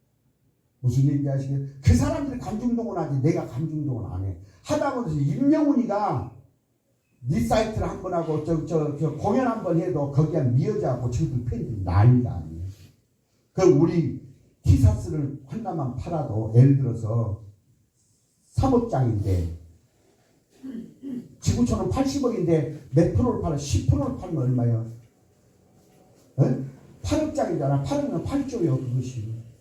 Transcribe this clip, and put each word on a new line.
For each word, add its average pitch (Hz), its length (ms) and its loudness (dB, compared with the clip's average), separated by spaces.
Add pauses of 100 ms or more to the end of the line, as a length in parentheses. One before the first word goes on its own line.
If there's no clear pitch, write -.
(800)
무슨 135 240 2
얘기인지 139 260 0
아시겠어요? 139 360 -4 (160)
그 - 120 8
사람들이 285 440 0
관중동원 220 600 -4
하지 139 240 -2
내가 165 240 2
관중동원 139 640 -6
안 92 120 -6
해. 92 120 -6 (260)
하다 294 340 -2
못해서 160 240 -4
임영훈이가 214 1120 2 (920)
네 180 140 0
사이트를 226 480 0
한 - 140 -8
번 185 100 -6
하고 160 320 -2
저, 160 220 -2
저, 151 320 -2
저 151 180 -2
공연 240 300 0
한 226 160 -2
번 170 180 0
해도 165 320 -2
거기에 156 300 2
미어지하고 127 680 0
친구들 135 360 -2
팬들이 113 360 -6
난리가 95 520 4
아니에요. 82 300 -10 (880)
그 185 100 -2
우리 165 600 4 (400)
티셔츠를 - 840 4
하나만 170 500 -6
팔아도 110 580 -4
예를 139 220 10
들어서 110 680 -2 (1080)
삼억 247 400 2
장인데 95 680 0 (1800)
지구촌은 226 500 0
팔십억인데 220 1000 0
몇 165 240 2
프로를 226 260 2
팔아? 165 160 -2
십 - 340 0
프로를 277 280 -2
팔면 156 240 -4
얼마예요? 120 440 0 (1500)
에? - 240 2 (380)
팔억 302 320 -2
장이잖아. 143 480 0
팔억이면 233 420 -2
팔 - 220 -4
조요, 151 320 0
그것이. 117 560 -6 (260)